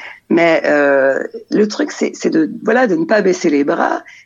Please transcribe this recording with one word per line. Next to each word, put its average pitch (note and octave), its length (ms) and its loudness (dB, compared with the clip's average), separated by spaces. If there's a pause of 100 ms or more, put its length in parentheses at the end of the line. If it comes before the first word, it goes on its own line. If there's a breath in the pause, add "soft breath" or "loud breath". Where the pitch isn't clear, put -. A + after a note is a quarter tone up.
(300 loud breath)
mais, E3+ 360 2
euh, C#3 540 2 (320)
le G#3 160 2
truc, D4 240 -4
c'est, - 220 -4
c'est - 160 -4
de, D#3+ 220 0 (120)
voilà, A#3+ 220 2
de F#3+ 100 0
ne D#3+ 100 -2
pas G#3+ 160 0
baisser F3+ 280 0
les C#3+ 140 2
bras - 400 -2 (220 loud breath)